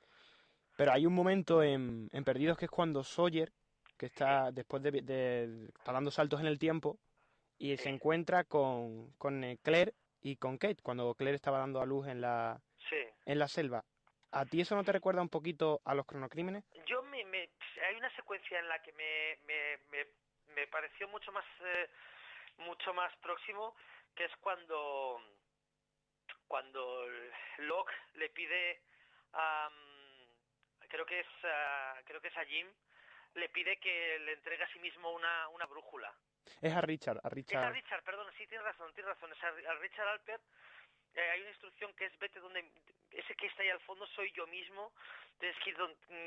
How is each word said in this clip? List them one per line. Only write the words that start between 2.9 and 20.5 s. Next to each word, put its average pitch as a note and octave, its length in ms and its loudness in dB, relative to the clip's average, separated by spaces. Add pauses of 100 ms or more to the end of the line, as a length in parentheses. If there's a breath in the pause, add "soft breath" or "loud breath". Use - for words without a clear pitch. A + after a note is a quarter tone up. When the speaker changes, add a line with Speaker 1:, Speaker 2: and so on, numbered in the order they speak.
Speaker 1:
Sawyer, D#3+ 480 2 (460)
que - 100 -4
está C3+ 420 4
Speaker 2:
Sí. B2+ 60 -4
Speaker 1:
después C3 280 -2
de, D3 80 4 (100)
de, B2 640 0 (100)
está - 160 -6
dando C3+ 200 2
saltos D3 280 4
en D#3+ 80 0
el D3 120 4
tiempo, D#3+ 400 2 (580)
y C#3 200 -2
Speaker 2:
Sí. - 60 -6
Speaker 1:
se C#3 60 -2
encuentra E3 540 4
con, A#2+ 680 2
con, C#3 300 -2
eh, B2 200 -4
Claire E3+ 300 6 (280)
y C#3 160 -4
con C3 200 0
Kate, G3 260 0
cuando B2 320 2
Claire C3+ 200 2
estaba C#3 240 2
dando C3 220 0
a C3 40 2
luz C#3 220 0
en B2+ 140 -4
la, A#2 380 0 (300)
Speaker 2:
Sí. D#3 80 -2 (280)
Speaker 1:
en C#3+ 140 2
la C#3+ 80 4
selva. B2+ 360 0 (480)
¿A C#3 140 2
ti D#3+ 160 2
eso F3 140 0
no G3+ 80 4
te G3+ 80 4
recuerda F#3 300 4
un E3+ 80 0
poquito D#3 560 2
a C#3 100 2
los C#3 100 2
cronocrímenes? E3+ 580 -6 (220)
Speaker 2:
Yo B3 160 0
me, C4+ 240 -8
me, F#3 240 -4 (380)
hay G3+ 80 0
una A#3+ 200 -4
secuencia F#3 440 -6
en E3+ 80 -4
la D#3+ 160 -2
que D#3+ 80 -16
me, D#3 460 -2 (100)
me, D3 300 -2 (120)
me, D3 180 -4 (460)